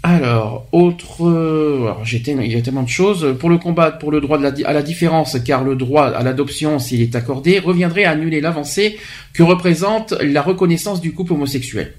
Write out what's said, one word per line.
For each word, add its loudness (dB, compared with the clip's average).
Alors, 0
autre, 2
euh, 2
alors, -4
j'ai -4
tellement, -2
il -2
y -2
a 2
tellement -2
de -2
choses. 0
Pour 2
le 4
combat, 2
pour -6
le 2
droit 0
de 0
la 2
di-, -6
à 0
la 2
différence, 0
car 0
le 0
droit 2
à -2
l'adoption, -2
s'il -2
est 0
accordé, 0
reviendrait 0
à 2
annuler 0
l'avancée -2
que 4
représente 2
la 2
reconnaissance 0
du -4
couple -4
homosexuel. -4